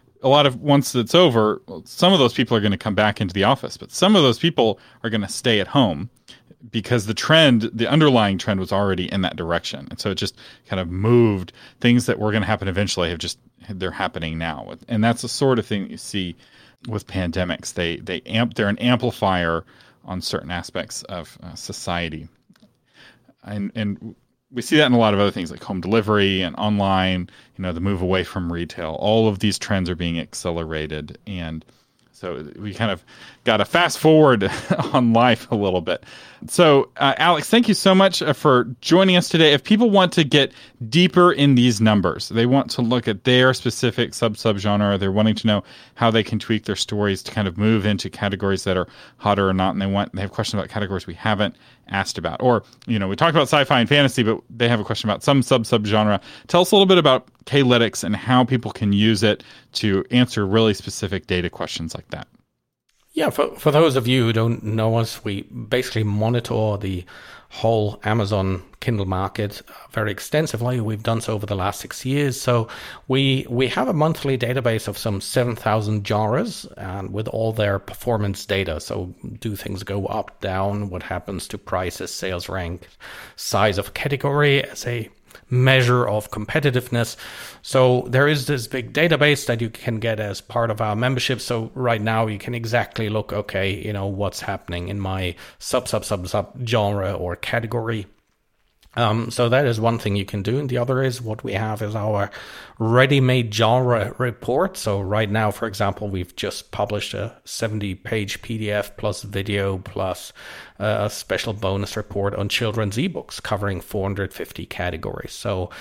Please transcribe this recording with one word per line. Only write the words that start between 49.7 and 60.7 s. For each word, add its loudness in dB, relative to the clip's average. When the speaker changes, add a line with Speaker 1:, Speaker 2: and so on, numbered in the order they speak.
Speaker 1:
and -4
they -2
want, -2
they -6
have -6
questions -4
about -6
categories -6
we -12
haven't 0
asked -4
about. -6
Or, 4
you -2
know, -2
we -4
talked 2
about 4
sci-fi 4
and 2
fantasy, 4
but 2
they 0
have 2
a -4
question -4
about -2
some 4
sub-subgenre. 2
Tell 4
us 2
a 6
little 8
bit 6
about 4
Kalytics 4
and -2
how 4
people -2
can 0
use 4
it 2
to 0
answer 2
really 4